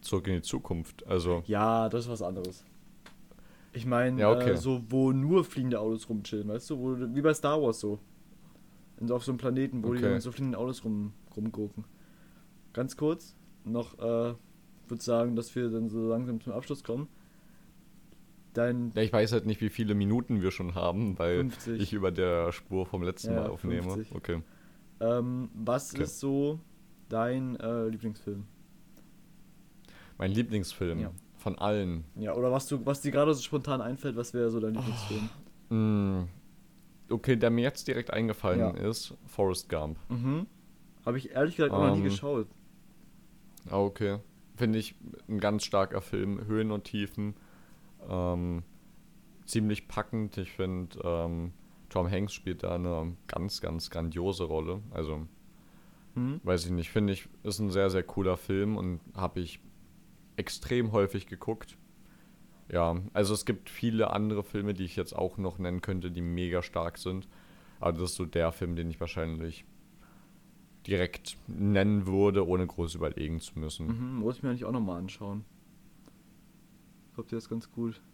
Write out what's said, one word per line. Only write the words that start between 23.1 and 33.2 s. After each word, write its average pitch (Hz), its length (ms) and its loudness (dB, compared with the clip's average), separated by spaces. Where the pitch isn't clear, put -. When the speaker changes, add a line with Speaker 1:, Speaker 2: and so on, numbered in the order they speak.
Speaker 2:
Ja, 113 80 2
Speaker 1:
Mal - 80 0
aufnehme. 87 340 -2
Speaker 2:
fünfzig. 101 320 -4
Speaker 1:
Okay. 85 260 -2
Speaker 2:
Ähm, 123 540 0
was 120 400 -2
Speaker 1:
Okay. 135 100 -2
Speaker 2:
ist - 160 -6
so 139 400 0
dein, 123 520 0
äh, 113 280 -2
Lieblingsfilm? 104 580 -6
Speaker 1:
Mein 95 140 0
Lieblingsfilm? 101 680 0
Speaker 2:
Ja. 82 120 -4
Speaker 1:
Von - 200 -6
allen? 95 460 0
Speaker 2:
Ja, 104 200 -4
oder 123 160 2
was 135 160 0
du, 131 180 -2
was 139 160 0
dir 147 100 -2
gerade 143 220 4